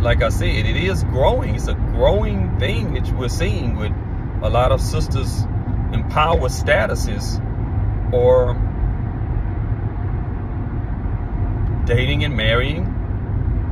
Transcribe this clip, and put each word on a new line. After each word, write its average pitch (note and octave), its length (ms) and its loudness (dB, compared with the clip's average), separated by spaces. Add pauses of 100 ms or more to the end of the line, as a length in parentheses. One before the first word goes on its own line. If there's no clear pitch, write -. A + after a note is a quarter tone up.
like A#2+ 220 2
I A2+ 60 2
said, - 360 0
it - 100 0
is F#3+ 280 0
growing. D#3 520 2
It's - 120 -2
a - 60 0
growing F#3+ 840 2
thing F#3+ 360 0
that - 180 -2
we're C3 180 -2
seeing E3 460 0
with - 160 -2 (500)
a - 80 2
lot B2 220 4
of D3+ 100 2
sisters - 600 0 (480)
in - 180 -2
power D#3 380 2
statuses - 920 0 (720)
or B2+ 420 6 (3250)
dating C3+ 380 2
and D3 120 0
marrying, A2+ 520 0 (840)